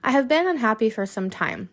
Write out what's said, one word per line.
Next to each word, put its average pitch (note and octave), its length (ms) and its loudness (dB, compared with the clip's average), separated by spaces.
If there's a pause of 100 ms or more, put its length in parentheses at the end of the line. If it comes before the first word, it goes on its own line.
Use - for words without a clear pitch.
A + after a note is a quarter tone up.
I B3+ 60 2
have C4 180 4
been E4 180 4
unhappy A3+ 420 2
for G3+ 160 -4
some F#3+ 240 -6
time F3+ 440 -4